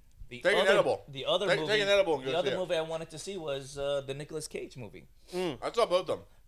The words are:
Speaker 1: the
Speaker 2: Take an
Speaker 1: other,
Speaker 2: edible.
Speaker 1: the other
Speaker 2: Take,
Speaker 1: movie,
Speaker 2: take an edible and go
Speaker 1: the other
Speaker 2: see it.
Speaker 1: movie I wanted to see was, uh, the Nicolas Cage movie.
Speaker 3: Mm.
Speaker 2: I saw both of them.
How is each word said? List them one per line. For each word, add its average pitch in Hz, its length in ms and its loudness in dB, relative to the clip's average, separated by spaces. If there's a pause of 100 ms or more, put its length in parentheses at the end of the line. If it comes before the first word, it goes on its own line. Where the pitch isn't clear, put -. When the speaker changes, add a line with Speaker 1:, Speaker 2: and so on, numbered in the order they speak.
(280)
Speaker 1:
the 120 120 -12
Speaker 2:
Take 190 140 4
an - 60 4
Speaker 1:
other, - 100 4
Speaker 2:
edible. 127 380 4
Speaker 1:
the 135 180 -10
other 185 220 0
Speaker 2:
Take, 180 100 4
Speaker 1:
movie, 156 140 -2
Speaker 2:
take 214 100 4
an 196 60 0
edible 196 260 6
and 131 100 -2
go 135 60 -2
Speaker 1:
the 160 80 2
other 147 120 2
Speaker 2:
see 123 40 0
it. - 40 0
Speaker 1:
movie 175 180 0
I 160 60 2
wanted 160 280 -6
to 156 80 -12
see 196 180 -8
was, 143 400 -6
uh, 143 300 -2
the 135 80 -4
Nicolas 151 320 -8
Cage - 300 -10
movie. 101 320 -14 (260)
Speaker 3:
Mm. 175 260 -2
Speaker 2:
I 139 120 -4
saw 226 140 2
both 180 160 2
of 160 40 -10
them. 107 140 -2 (280)